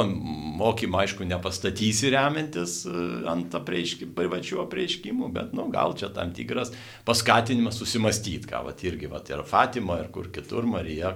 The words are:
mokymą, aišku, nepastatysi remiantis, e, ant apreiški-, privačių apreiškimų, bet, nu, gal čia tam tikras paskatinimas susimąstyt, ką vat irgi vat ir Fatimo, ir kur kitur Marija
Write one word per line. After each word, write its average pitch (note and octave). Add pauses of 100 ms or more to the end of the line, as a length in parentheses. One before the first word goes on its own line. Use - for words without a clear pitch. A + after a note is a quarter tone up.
mokymą, F#2
aišku, F#2+
nepastatysi G2+
remiantis, D3+ (100)
e, F3 (240)
ant E2+
apreiški-, F2
privačių F2
apreiškimų, -
bet, -
nu, -
gal F2
čia G2
tam F2
tikras A#2 (320)
paskatinimas A#2
susimąstyt, G#2+
ką B1
vat C#2+
irgi D2
vat D2+
ir C#2+
Fatimo, F#2+
ir D#2+
kur F2+
kitur A2+
Marija F2